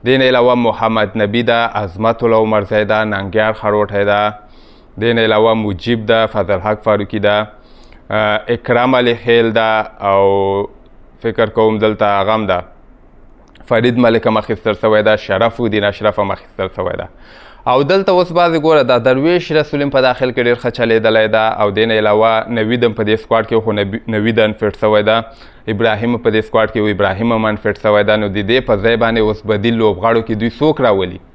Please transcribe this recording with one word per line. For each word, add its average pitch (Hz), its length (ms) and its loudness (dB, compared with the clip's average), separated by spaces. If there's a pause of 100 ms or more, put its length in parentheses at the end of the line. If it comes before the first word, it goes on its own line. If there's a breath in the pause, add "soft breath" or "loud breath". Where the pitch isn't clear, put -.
دې 131 140 2
نه 131 120 4
علاوه 123 240 4
محمد 110 640 0
نبي 104 220 0
ده، 117 160 2 (200)
عظمت 104 440 -2
الله 113 220 4
عمرزی 107 400 0
ده، 107 180 0
ننګیار 107 580 -2
خروټی 104 480 0
ده، 101 100 2 (800 soft breath)
دې 117 200 0
نه - 20 2
علاوه 110 320 4
مجیب 107 520 -4
ده، 113 200 2
فضل 98 400 -2
حق 107 220 -4
فاروقي 104 320 -2
ده، 104 200 2
اه، - 1080 -6
اکرم 120 480 0
علي 123 200 2
خیل 117 360 2
ده 113 180 0 (420)
او 98 580 0 (540)
فکر 113 360 -2
کوم 110 260 2
دلته 107 200 0
هغه 101 300 0
هم 110 100 -2
ده، 90 180 -2 (1000)
فرید 120 320 0
ملک 117 300 2
هم 110 100 0
اخیستل 107 360 -4
سوی 107 280 2
ده، 107 140 4
شرف 110 460 -4
الدین 104 220 -2
اشرف 104 360 -2
هم 98 120 -2
اخیستل - 440 -8
سوی 92 260 -6
ده. - 80 -12 (580 loud breath)
او 131 160 2
دلته 190 280 0
اوس 175 200 0
بعضې 170 280 2
ګوره، 151 240 4
دا 123 140 2
درویش 143 540 0
رسول 151 300 0
هم 143 80 -2
په 135 120 2
داخل 127 300 0
کې 123 160 -2
ډېر 120 140 2
ښه 123 160 -2
چلیدلی 113 500 2
ده 110 160 2 (180)
او 104 100 0
دې 107 160 0
نه 110 120 2
علاوه 107 320 4 (260)
نوید 117 260 0
هم 113 100 2
په 110 100 -4
دې 107 180 2
سکواډ 113 260 0
کې، 113 160 0
خو 110 80 -2
نبی-، 101 360 -4
نوید 110 320 0
انفیلډ 107 420 0
سوی 107 220 2
ده. 110 120 2 (520 loud breath)
ابراهیم 110 500 -2
په 113 140 0
دې 107 160 2
سکواډ 110 240 0
کې 113 80 -4
و، 107 160 0
ابراهیم 101 380 -2
هم 110 180 -2
انفټ 104 320 -4
شوی 104 200 2
ده. 107 200 2
نو 104 40 -2
د 98 120 -4 (100)
دې 127 180 2
په 113 160 2
ځای 113 200 2
باندې 113 160 0
اوس 107 200 0 (120)
بدیل 110 320 0
لوبغاړو 110 440 0
کې 117 140 -4
دوی 113 180 -2
څوک 151 280 0
راولي؟ 92 320 -2 (160)